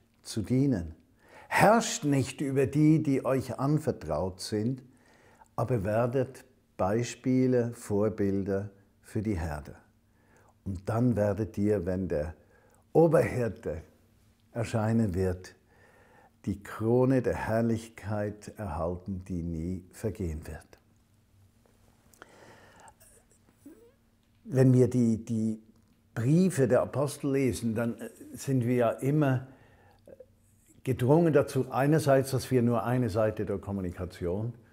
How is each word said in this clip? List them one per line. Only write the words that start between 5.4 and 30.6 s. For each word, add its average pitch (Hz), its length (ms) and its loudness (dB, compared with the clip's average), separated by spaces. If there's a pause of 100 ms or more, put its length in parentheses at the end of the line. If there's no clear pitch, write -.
aber 117 260 -2
werdet 120 640 -2 (320)
Beispiele, 120 1000 0
Vorbilder 101 960 -2 (320)
für - 200 -6
die 104 140 -2
Herde. 78 380 -6 (920)
Und 95 240 -8
dann 117 280 2
werdet 104 420 0
ihr, 101 280 2
wenn 92 220 -2
der 80 260 -2 (580)
Oberhirte 113 880 2 (720)
erscheinen 113 640 0
wird, 92 400 -2 (920)
die 98 180 -6
Krone 123 580 0
der 90 140 -2
Herrlichkeit 107 1200 -4
erhalten, 90 680 -8
die 87 160 -6
nie 85 500 -6
vergehen 85 540 -8
wird." - 320 -16 (3750)
Wenn 131 280 6
wir 123 160 8
die, 117 360 2
die 110 360 -2 (540)
Briefe 139 540 2
der 117 140 4
Apostel 135 500 -4
lesen, 117 420 0
dann, 117 260 -4
äh, - 80 -10 (240)
sind 127 320 -2
wir 123 120 2
ja 117 140 4
immer 135 580 0 (1400)